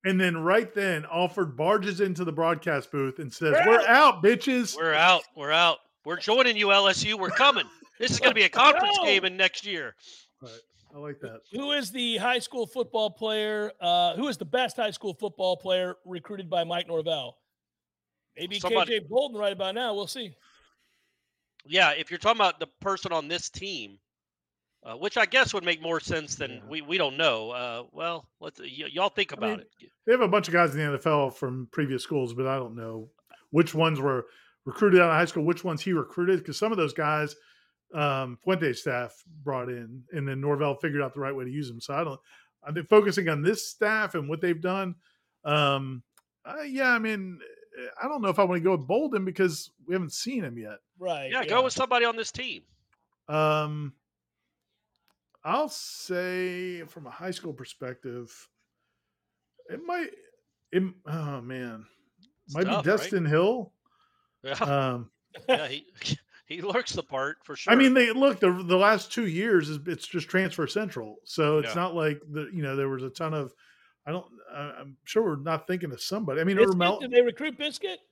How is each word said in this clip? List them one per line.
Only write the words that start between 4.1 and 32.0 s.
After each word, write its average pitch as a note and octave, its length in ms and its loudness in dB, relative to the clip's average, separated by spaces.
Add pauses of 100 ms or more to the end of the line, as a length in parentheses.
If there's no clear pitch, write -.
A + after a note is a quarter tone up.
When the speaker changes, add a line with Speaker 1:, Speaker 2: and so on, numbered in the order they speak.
Speaker 1:
bitches." A#3+ 540 4
Speaker 3:
We're D#3+ 180 0
out. E3+ 280 6 (140)
We're D3 160 -6
out. E3+ 260 4 (260)
We're D#3 120 -4
joining A#3+ 400 4
you, G3+ 160 4
L G3 160 6
S - 160 2
U. A3 140 -2
We're F#3 120 -2
coming. B3 380 4 (300)
This A#3+ 120 -2
is - 100 0
gonna B3+ 140 6
be G#3+ 100 4
a - 40 4
conference D#4+ 480 6
Speaker 2:
<laughs> F#4+ 60 0
No. - 20 0
Speaker 3:
game G3 200 2
in F#3 120 -2
next F#3+ 300 -2
year. D#3 280 -8 (480)
Speaker 1:
Right. B2 80 -18 (440)
I C#3+ 40 -20
like D3 220 -14
that. A2+ 200 -16 (120)
Speaker 2:
Who C#4 200 -4
is C4+ 180 -2
the A#3+ 280 -2
high B3 200 0
school A#3 280 -6
football A3 440 -2
player, G#3+ 600 -4 (100)
uh, F3 360 2
who C4+ 120 -2
is B3 80 -4
the - 80 -8
best A#3+ 320 -2
high G#3+ 160 -2
school F#3+ 220 -8
football F#3 420 -2
player F#3 480 -2
recruited F#3 460 -12
by E3+ 140 0
Mike F3 240 -4
Norvell? D#3+ 500 -4 (1000)
Maybe F3+ 240 -8
Speaker 3:
Somebody F#3 320 2
Speaker 2:
K A3 80 0
J E3 80 -18
Bolden A#3+ 300 -2
right G3+ 140 0
about F#3+ 220 -4
now. A#3 200 -4
We'll G3+ 120 -4
see. A3 280 -12 (1300)
Speaker 3:
Yeah, D#3+ 260 6
if D3+ 180 -4
you're E3+ 80 -6
talking A3 220 2
about F3+ 200 4
the D#3 60 -4 (140)
person F#3+ 320 -4
on D#3 160 0
this E3+ 200 -6
team, A#2+ 500 -10 (840)
uh, A2+ 140 -14
which F#3+ 200 -4
I A3+ 80 4
guess B3 300 2
would F#3 100 -4
make E3+ 160 -2
more E3 180 -2
sense D#3 360 -6
than C#3 160 -8
Speaker 1:
Yeah. - 180 -14
Speaker 3:
we, D#3 140 -10
we D#3+ 160 -4
don't C#3 180 0
know. A#2+ 360 0
Uh, B2 400 -8
well, E3 360 -8 (120)
let's, D#3+ 200 -16
y-, D3 80 -14 (240)
y'all F3+ 160 0
think - 240 -2
Speaker 1:
I C#3 60 -10
Speaker 3:
about - 120 -2
Speaker 1:
mean, - 100 -6 (200)
Speaker 3:
it. - 100 -20 (140)
Speaker 1:
they A3 80 4
have B3 80 4
a G#3+ 80 4
bunch F#3+ 180 2
of E3 60 -4
guys E3+ 200 4
in C#3 60 -6
the D#3 60 0
N C#3+ 100 -2
F C3 120 -4
L D3 240 2
from B2+ 420 -8
previous C3+ 300 -2